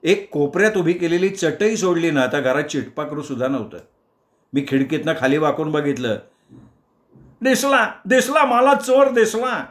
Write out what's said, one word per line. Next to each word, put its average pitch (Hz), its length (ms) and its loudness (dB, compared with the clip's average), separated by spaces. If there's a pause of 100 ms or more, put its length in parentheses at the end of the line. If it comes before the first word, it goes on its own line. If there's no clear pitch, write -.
एक - 300 -2
कोपऱ्यात 180 440 0
उभी 175 160 0
केलेली 175 360 0
चटई 196 480 0
सोडली 170 340 0
ना, 139 160 2
तर 143 140 -2
घरात 127 220 0
चिटपाखरू 147 600 -6
सुद्धा 131 260 -6
नव्हतं. 131 300 -6 (760)
मी 139 160 -2
खिडकीतनं 139 500 -2
खाली 135 200 2
वाकून 156 320 -2
बघितलं. 135 480 -2 (1200)
दिसला, 262 520 2 (120)
दिसला, 262 400 2
मला 262 300 4
चोर 262 340 4
दिसला. 226 600 0